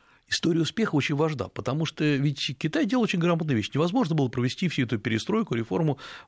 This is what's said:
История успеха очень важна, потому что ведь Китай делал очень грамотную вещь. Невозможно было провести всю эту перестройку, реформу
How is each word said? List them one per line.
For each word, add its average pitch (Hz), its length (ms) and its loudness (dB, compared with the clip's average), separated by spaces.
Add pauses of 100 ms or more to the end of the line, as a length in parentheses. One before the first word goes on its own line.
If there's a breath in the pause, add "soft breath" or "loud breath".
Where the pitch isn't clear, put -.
(320 soft breath)
История 165 280 2
успеха 180 340 0
очень 143 220 0
важна, 143 320 -2
потому 151 380 -4
что - 180 -2
ведь 143 520 0
Китай 233 300 0
делал 240 160 2
очень 196 160 0
грамотную 165 380 2
вещь. 107 180 0
Невозможно 175 400 2
было 139 140 4
провести 127 400 0
всю 139 160 0
эту 113 120 0
перестройку, 123 600 0
реформу 151 420 0 (300 loud breath)